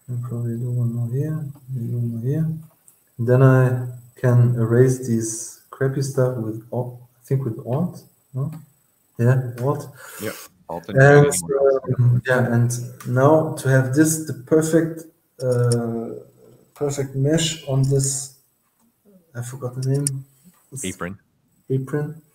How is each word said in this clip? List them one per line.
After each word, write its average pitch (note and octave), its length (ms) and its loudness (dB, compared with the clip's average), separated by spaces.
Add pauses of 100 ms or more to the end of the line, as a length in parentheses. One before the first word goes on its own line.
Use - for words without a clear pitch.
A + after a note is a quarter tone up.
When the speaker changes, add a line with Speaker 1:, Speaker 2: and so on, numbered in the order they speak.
Speaker 1:
And B2 160 -8
probably A#2+ 340 -6
do B2 140 -6
one A#2+ 220 -2
more A#2 160 -4
here, D3+ 360 -4 (280)
maybe A#2 200 -6
one A#2+ 220 -4
more A2+ 60 -8
here. D3+ 240 -2 (720)
And A#2 100 -4
then B2 160 6
I C3 440 4 (280)
can A#2+ 400 4
erase A#2+ 520 4
these - 600 -4
crappy C3+ 320 -2
stuff B2+ 360 0
with A2 360 -8
Alt, - 260 -6 (220)
I - 40 -20
think C3+ 200 -2
with A2 200 -6
Alt, D3+ 360 -4 (320)
no? C#3 180 -6 (640)
Yeah, A#2 340 2 (100)
Alt. C#3+ 260 -4 (340)
Speaker 2:
Yep, G#2+ 120 -8 (360)
Alt E2+ 200 -12
and G#2+ 120 0
Speaker 1:
And, C#3+ 220 10
Speaker 2:
drag C#3+ 100 2
anywhere C#3 380 0
else. C3+ 120 0 (160)
Speaker 1:
um, A#2+ 280 4
yeah, A#2+ 260 0
and A#2+ 540 -2
now D#3 480 4
to C3+ 140 -4
have C3 240 2
this, D#3 340 2
the - 60 -8
perfect, D#3+ 680 0 (380)
uh, A#2+ 760 -2 (600)
perfect C#3 400 -6
mesh D3+ 520 0
on C3+ 160 0
this, C3+ 540 -2 (960)
I A#2+ 100 -10
forgot B2+ 380 -12
the C3 80 -4
name. C#3 360 -2 (480)
It's C3+ 100 -12
Speaker 2:
Apron. F#2 340 -8 (520)
Speaker 1:
Apron. D3 520 -4 (140)